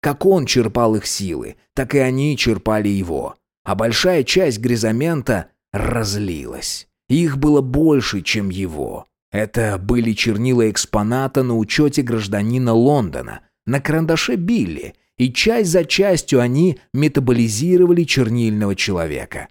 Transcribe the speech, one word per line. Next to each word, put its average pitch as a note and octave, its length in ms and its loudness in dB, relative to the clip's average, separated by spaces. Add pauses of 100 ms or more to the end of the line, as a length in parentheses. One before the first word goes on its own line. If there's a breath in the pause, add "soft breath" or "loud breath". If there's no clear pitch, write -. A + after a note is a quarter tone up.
Как C#3+ 240 -4
он F#3 200 4
черпал A2+ 500 2
их G#2+ 120 -4
силы, D#2+ 480 -8 (180)
так B2+ 220 -4
и C#3 40 4
они C3 380 0
черпали G#2+ 520 0
его. F2 460 -4 (280)
А F#2+ 120 -4
большая A#2 480 0
часть C#3+ 360 0
Гризамента A#2+ 880 0 (240)
разлилась. G2+ 1160 -6 (220)
Их D3 280 2
было D3 240 4
больше, C3+ 600 0
чем G2+ 280 -4
его. D#2 580 -8 (240)
Это G#2 480 -2
были A2+ 340 0
чернила A#2 560 2
экспоната A#2 720 -2
на A#2+ 160 0
учете C#3 460 0
гражданина A2+ 720 -2
Лондона, G2 680 0 (240)
на C3 160 -2
карандаше D#3+ 540 0
Билли – E3+ 580 -4 (240)
и B2+ 160 2
часть G#3+ 380 2
за F3 140 4
частью F#3 540 2
они C3+ 400 2 (140 loud breath)
метаболизировали C#3+ 1120 2
чернильного A2+ 720 0
человека. E2 760 -6